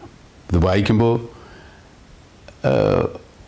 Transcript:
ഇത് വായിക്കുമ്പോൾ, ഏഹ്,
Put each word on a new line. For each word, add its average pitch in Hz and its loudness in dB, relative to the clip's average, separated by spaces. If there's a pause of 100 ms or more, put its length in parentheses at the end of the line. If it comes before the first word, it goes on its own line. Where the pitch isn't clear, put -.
(520)
ഇത് 87 2
വായിക്കുമ്പോൾ, 110 2 (1500)
ഏഹ്, 52 0 (280)